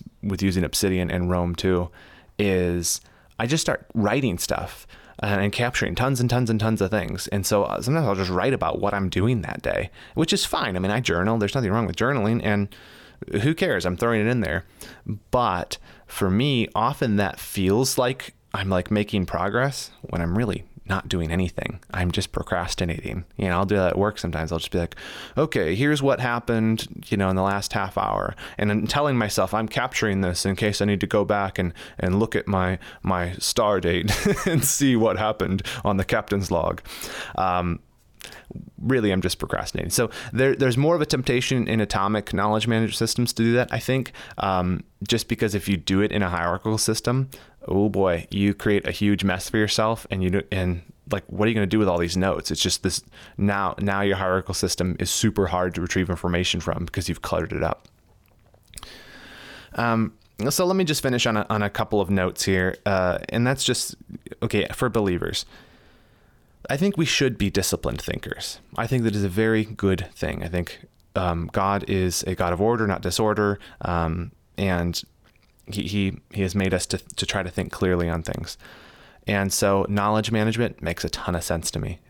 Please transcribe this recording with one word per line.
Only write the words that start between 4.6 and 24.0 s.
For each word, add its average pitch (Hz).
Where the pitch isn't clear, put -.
uh, 110
and 101
capturing -
tons 127
and 120
tons 120
and 110
tons 107
of 95
things. 101
And 95
so, 101
uh, 50
sometimes 147
I'll 98
just 92
write 101
about 82
what 101
I'm 95
doing 101
that -
day, 50
which -
is 196
fine. 117
I -
mean, 95
I 110
journal. 101
There's 104
nothing 117
wrong 113
with 87
journaling, 117
and 101
who 151
cares? 117
I'm 90
throwing 117
it 110
in 123
there. 82
But 107
for -
me, 120
often 113
that 101
feels 101
like 127
I'm, 95
like, 90
making 104
progress 110
when -
I'm 85
really 95
not 95
doing 85
anything. 90
I'm 90
just -
procrastinating. 87
You 104
know, 90
I'll 98
do 101
that 90
at -
work 104